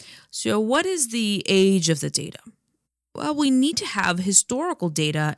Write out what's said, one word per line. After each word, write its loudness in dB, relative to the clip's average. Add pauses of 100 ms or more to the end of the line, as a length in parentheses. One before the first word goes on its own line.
(280)
So -2
what 0
is -2
the -2
age 4
of 0
the -4
data? -6 (800)
Well, -4
we 2
need 2
to -4
have 0
historical -2
data 0